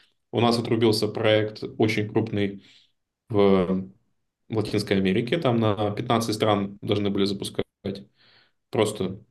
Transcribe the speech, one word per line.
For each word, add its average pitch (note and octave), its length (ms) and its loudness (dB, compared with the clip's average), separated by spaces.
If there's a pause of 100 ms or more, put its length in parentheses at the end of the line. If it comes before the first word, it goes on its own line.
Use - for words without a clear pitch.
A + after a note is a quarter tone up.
(320)
у A#2 80 0
нас A#2 180 4
отрубился A2 500 2
проект G#2+ 560 0 (140)
очень A2 320 0
крупный G2+ 540 -2 (640)
в F#2+ 580 2 (640)
Латинской G2+ 480 -2
Америке, G2+ 400 0
там B2 220 0
на G#2 320 0
пятнадцать A2+ 440 -2
стран G2+ 460 0
должны G#2 280 0
были G2 160 0
запускать. G2 380 -6 (1080)
Просто, A#2 380 0 (220)